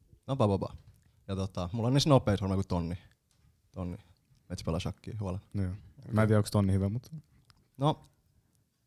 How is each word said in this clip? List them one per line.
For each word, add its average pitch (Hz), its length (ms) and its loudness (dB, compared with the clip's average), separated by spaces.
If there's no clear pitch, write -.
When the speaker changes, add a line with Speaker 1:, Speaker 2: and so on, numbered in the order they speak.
Speaker 1:
No 135 100 -4
ba, 110 120 4
ba, 95 100 2
ba. - 100 -4
Ja 98 80 -4
tota, 92 360 -4
mulla 113 160 -2
on 131 60 2
niissä 143 160 2
nopeissa 104 340 4
varmaan 95 140 0
joku 98 100 -2
tonni. 87 300 -2
Tonni. 87 240 -8
Metsä 90 160 -10
pelaa 85 160 -2
shakkia - 400 -8
huolella. 95 240 -6
Speaker 2:
Joo. 98 100 -2
Mä 90 60 -4
en - 420 -14
Speaker 3:
Okei. 107 140 4
Speaker 2:
tiedä, 107 120 4
onks 104 120 0
tonni 98 220 2
hyvä, 98 160 2
mut 117 240 -6
Speaker 1:
No, 143 320 -2